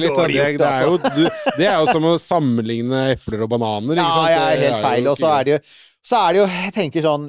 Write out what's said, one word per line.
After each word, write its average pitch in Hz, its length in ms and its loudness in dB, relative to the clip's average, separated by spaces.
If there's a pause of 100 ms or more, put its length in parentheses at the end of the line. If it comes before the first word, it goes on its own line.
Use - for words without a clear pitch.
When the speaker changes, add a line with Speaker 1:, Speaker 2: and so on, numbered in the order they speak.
Speaker 1:
litt, 160 60 0
Speaker 2:
dårlig 160 260 0
Speaker 1:
det, 143 160 2
Speaker 2:
gjort, 143 60 -4
Speaker 1:
det 147 80 2
er 131 180 0
jo, 170 140 2
Speaker 2:
altså. 147 160 -2
Speaker 1:
du, 170 420 -2
det 170 100 2
er 185 120 2
jo 156 120 2
som 160 120 0
å 170 160 2
sammenligne 123 960 -2
epler 110 240 -6
og 110 80 -2
bananer, 117 480 -2
ikke 175 80 2
Speaker 2:
Ja, 165 80 0
Speaker 1:
sant? 165 160 2
Speaker 2:
jeg 165 80 4
er 156 180 0
Speaker 1:
Det 156 60 0
Speaker 2:
helt - 140 2
Speaker 1:
er - 20 -2
jo - 80 -2
Speaker 2:
feil, 123 220 0
og 143 100 0
så 170 80 -2
Speaker 1:
ikke 147 140 2
Speaker 2:
er 131 40 0
det 143 140 2
jo, - 20 -2 (460)
så 240 160 0
er 170 120 2
det 190 40 2
jo, 202 80 4
jeg 180 300 -4
tenker 170 260 -2
sånn, 147 280 0